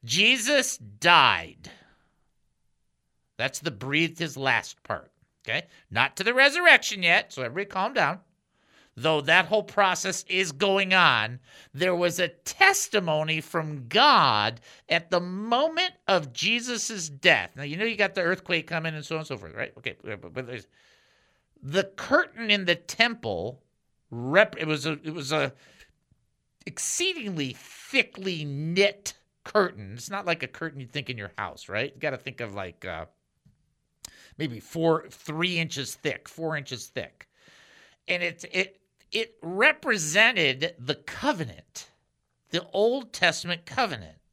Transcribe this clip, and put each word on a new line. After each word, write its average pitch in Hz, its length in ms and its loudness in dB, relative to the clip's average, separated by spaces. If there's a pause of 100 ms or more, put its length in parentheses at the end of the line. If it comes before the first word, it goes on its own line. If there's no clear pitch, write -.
Jesus 233 720 2
died. 113 920 4 (1700)
That's 131 220 -4
the 156 120 -6
breathed 147 480 -2
his 156 160 -6
last 131 480 -2
part, 82 300 -8 (340)
okay? 120 200 -6 (220)
Not - 280 0
to 190 80 -2
the 233 80 2
resurrection 277 720 4
yet, 175 280 4
so 131 100 -10
everybody 160 300 -6
calm 190 220 -2
down. 180 260 0 (760)
Though 151 240 2
that 165 240 4
whole 208 180 0
process 185 640 0
is 185 240 -2
going 190 420 2
on, 123 460 4 (340)
there 180 220 0
was 175 240 0
a 175 80 2
testimony 165 1120 0
from 151 480 -6
God 127 720 4 (300)
at 170 200 0
the 175 120 2
moment 247 720 -2 (120)
of 139 280 0
Jesus' 226 720 -4
death. 139 480 2
Now, 135 80 -12
you 147 140 -8
know 208 80 -2
you 226 100 -2
got 202 180 0
the - 100 -2
earthquake 170 440 -2
coming 160 260 -6
and 151 120 -10
so 160 100 -8
on 156 40 -4
and 156 80 -12
so 131 100 -8
forth, 85 180 -14
right? - 220 -8
Okay, - 260 -8
but, 101 300 -12
but 120 140 -10
there's, 120 200 -14 (920)
the 160 240 0 (100)
curtain 233 560 0
in 202 140 2
the 175 100 2
temple, 131 880 -2 (480)
rep-, 135 460 2
it 165 100 -4
was 147 180 -2
a, 151 160 -4
it 156 120 -8
was 143 180 -6
a 143 220 0 (1120)
exceedingly 208 920 -4
thickly 190 840 -4
knit 165 720 -2 (280)
curtain. 104 520 -2
It's 120 140 -14
not 196 160 -8
like 165 180 -2
a 120 40 -8
curtain 151 320 -10
you'd 123 140 -16
think 147 160 -8
in 127 80 -8
your 101 200 -10
house, 95 300 -8
right? 117 260 -4
You - 60 -20
gotta 143 160 -4
think - 240 -12
of, 107 160 -8
like, 92 300 -10
uh, 80 220 -8 (1300)
maybe 123 240 -8
four, 165 480 0
three 165 500 -4
inches 151 360 -6
thick, - 340 -6
four 160 260 -6
inches 131 320 -10
thick. - 400 -12 (800)
And 180 160 -2
it, 170 260 -8
it, 190 300 -4 (320)
it - 300 -4
represented 180 1400 2
the 127 160 -4
covenant, - 960 -6 (600)
the 170 200 -2
Old 233 400 0
Testament 170 540 -2
covenant. 113 540 -4 (140)